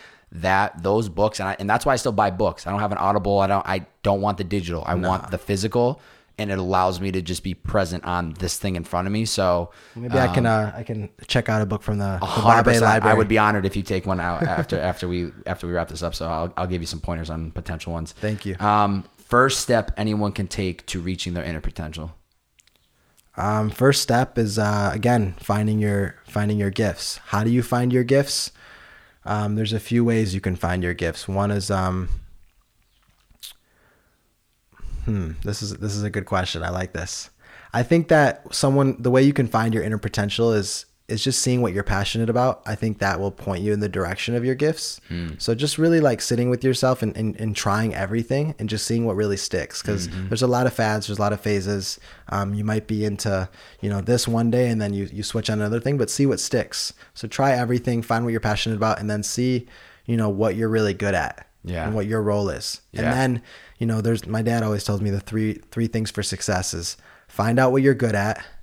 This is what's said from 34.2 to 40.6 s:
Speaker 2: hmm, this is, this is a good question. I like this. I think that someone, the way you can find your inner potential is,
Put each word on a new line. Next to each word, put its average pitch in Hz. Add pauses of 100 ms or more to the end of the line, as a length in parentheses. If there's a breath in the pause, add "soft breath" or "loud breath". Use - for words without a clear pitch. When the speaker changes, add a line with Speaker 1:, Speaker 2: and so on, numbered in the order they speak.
Speaker 2:
hmm, 95 (120)
this 104
is, 104
this 101
is 104
a 104
good 98
question. 92
I 85
like 92
this. - (420 loud breath)
I 113
think 165
that 147
someone, 135
the 123
way 131
you 143
can 139
find 113
your 87
inner 107
potential 107
is, 101 (220)